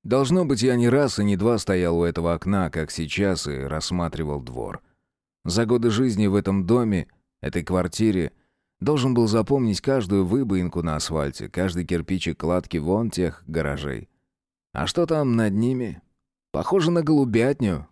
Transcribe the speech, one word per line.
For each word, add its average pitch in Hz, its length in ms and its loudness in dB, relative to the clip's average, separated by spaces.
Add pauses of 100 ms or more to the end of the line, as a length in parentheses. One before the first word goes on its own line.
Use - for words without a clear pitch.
Должно 139 420 2
быть, 123 160 0
я 127 140 4
не 120 120 4
раз 131 300 2
и 104 60 2
не 101 120 4
два 110 220 2
стоял 90 400 2
у 85 60 2
этого 85 280 0
окна, 92 380 -2
как 78 200 -4
сейчас, 87 560 -2
и 71 120 -6
рассматривал 76 840 -4
двор. 60 400 -10 (640)
За 104 220 0
годы 117 240 2
жизни 107 380 2
в 95 60 2
этом 98 300 0
доме, 110 440 2 (340)
этой 92 200 -4
квартире, 92 680 0 (480)
должен 135 320 0
был 117 140 4
запомнить 110 560 0
каждую 101 420 2
выбоинку 92 560 0
на 80 160 -2
асфальте, 76 540 -4
каждый 87 340 -4
кирпичик 85 560 -4
кладки 87 380 -2
вон 98 320 0
тех - 360 -4
гаражей. 71 640 -6 (640)
А - 140 -4
что 175 180 0
там 147 320 2
над 107 160 2
ними? 120 480 -2 (520)
Похоже 170 380 0
на 170 120 2
голубятню, 120 880 2